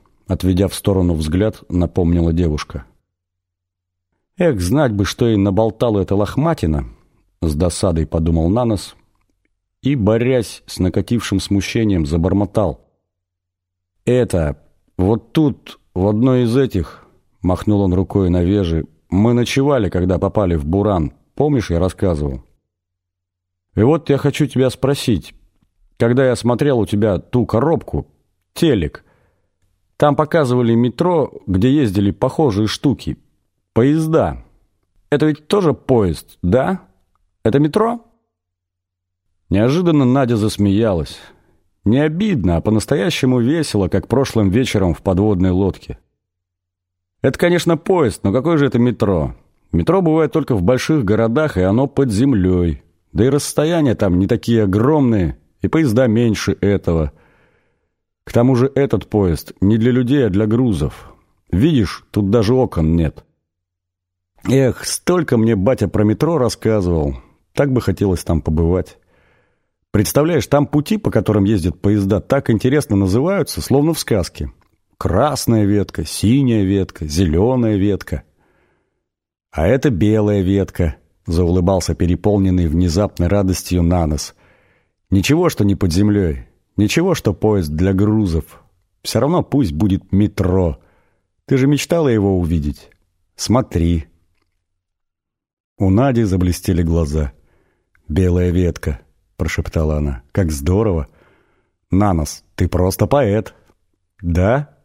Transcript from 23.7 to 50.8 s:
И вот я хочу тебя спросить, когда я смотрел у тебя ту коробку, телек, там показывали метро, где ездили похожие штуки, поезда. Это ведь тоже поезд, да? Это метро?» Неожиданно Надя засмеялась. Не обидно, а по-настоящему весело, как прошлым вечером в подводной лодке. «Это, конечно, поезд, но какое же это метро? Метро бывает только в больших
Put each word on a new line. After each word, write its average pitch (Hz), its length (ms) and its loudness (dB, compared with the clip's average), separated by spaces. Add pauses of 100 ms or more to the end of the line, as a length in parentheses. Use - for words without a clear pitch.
И 101 60 0
вот 156 280 2
я 139 80 2
хочу 143 300 -2
тебя 127 220 0
спросить, - 640 -2 (640)
когда 123 280 2
я 123 100 2
смотрел 120 440 0
у 101 60 0
тебя 104 340 0
ту 120 260 -2
коробку, 127 640 -2 (460)
телек, 107 500 0 (960)
там 147 180 2
показывали 123 600 0
метро, 135 560 0 (140)
где 98 260 2
ездили 101 400 2
похожие 110 560 0
штуки, - 500 -4 (560)
поезда. 139 720 0 (640)
Это 147 160 0
ведь 151 220 -2
тоже 185 260 2
поезд, 104 680 -2
да? 135 400 0 (600)
Это 123 160 2
метро?» 214 460 -2 (1400)
Неожиданно 143 560 2
Надя 123 320 2
засмеялась. 101 840 0 (640)
Не 120 160 2
обидно, 156 580 0
а - 40 -2
по-настоящему 127 800 0
весело, 117 500 0
как 95 180 -2
прошлым 117 420 0
вечером 95 460 0
в - 80 -12
подводной 95 480 2
лодке. 92 480 -2 (1200)
«Это, 135 160 -2
конечно, 175 400 0
поезд, 156 460 -2
но 98 100 0
какое 151 240 0
же 143 80 2
это 123 140 0
метро? 98 560 0 (360)
Метро 165 300 2
бывает 160 300 0
только 139 240 -2
в 90 80 -2
больших 127 420 0